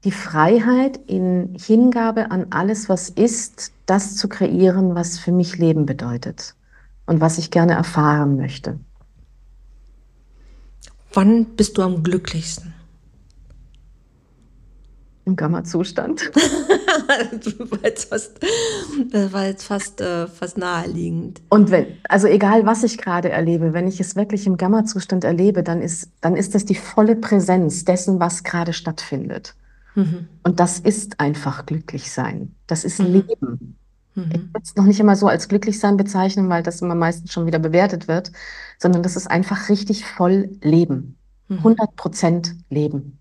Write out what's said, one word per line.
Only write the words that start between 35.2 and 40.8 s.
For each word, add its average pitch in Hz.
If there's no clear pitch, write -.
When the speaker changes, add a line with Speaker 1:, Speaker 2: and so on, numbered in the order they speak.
Speaker 1:
als 170
glücklich 208
sein 202
bezeichnen, 190
weil 170
das 170
immer 175
meistens 170
schon 170
wieder 165
bewertet 170
wird, 170
sondern 175
das 180
ist 190
einfach 190
richtig 208
voll 190
Leben. 151